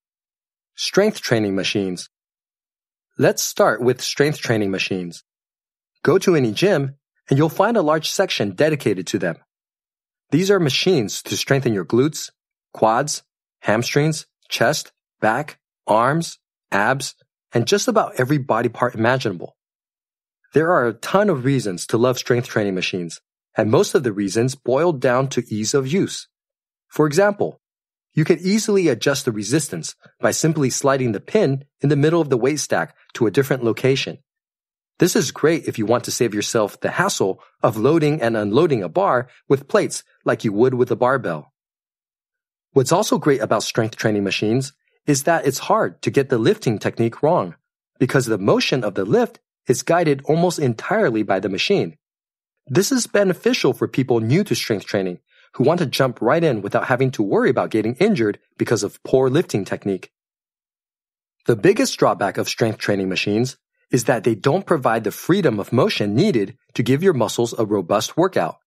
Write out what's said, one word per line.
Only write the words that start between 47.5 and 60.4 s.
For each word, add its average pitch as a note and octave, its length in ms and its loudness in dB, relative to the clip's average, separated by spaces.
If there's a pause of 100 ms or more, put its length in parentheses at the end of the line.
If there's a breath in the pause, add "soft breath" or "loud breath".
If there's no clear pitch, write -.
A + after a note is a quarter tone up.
because C3 260 2
the A2 140 -2
motion C#3 440 0
of G2 120 -4
the G2 100 -2
lift G#3 340 0 (280)
is A#2+ 160 0
guided D#3+ 420 2
almost E3 320 2
entirely C#3+ 640 0
by G2 180 0
the G#2 80 -4
machine. G2+ 480 0 (680)
This D#3+ 260 0
is B3 140 0
beneficial G3 640 2
for A2+ 160 -2
people B2+ 320 0
new B2+ 240 2
to B2+ 120 -2
strength - 320 -4
training F#2+ 320 -4 (340 soft breath)
who C3 100 0
want E3 160 2
to E3+ 80 0
jump C3 340 -2
right D3 220 2
in B2+ 180 2
without G2+ 240 -2
having C3+ 240 2
to A#2 140 -2
worry E3+ 260 2
about G2+ 220 0
getting A2 240 0
injured C3+ 420 2 (220)
because G#2+ 240 0
of - 180 -6
poor C3 300 2
lifting C3 340 0
technique. G2 460 -6 (1400)